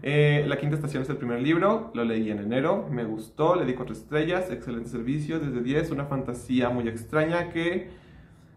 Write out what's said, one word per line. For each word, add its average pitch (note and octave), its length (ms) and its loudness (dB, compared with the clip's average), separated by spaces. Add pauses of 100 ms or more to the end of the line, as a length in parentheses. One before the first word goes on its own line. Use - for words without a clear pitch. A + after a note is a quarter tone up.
Eh, D3 460 4
La C#3 80 2
Quinta D3+ 200 0
Estación C#3 260 -2
es D3 80 -4
el B2+ 80 -2
primer A#2+ 240 -2
libro, F#3 500 2
lo A#2+ 120 0
leí A2 260 0
en G#2 80 -2
enero, C#3 520 0
me A#2+ 140 -2
gustó, A2 500 0
le D#3+ 120 2
di B2 80 0
cuatro A#2+ 180 -6
estrellas, D#3 580 -2
excelente A#2 380 -6
servicio, D3 500 -2
diez C#3+ 140 -2
de A#2+ 80 -2
diez, C#3+ 300 0
una C#3 160 -2
fantasía B2+ 640 0
muy A#2+ 180 0
extraña D#3 600 0
que E3+ 400 -2 (680)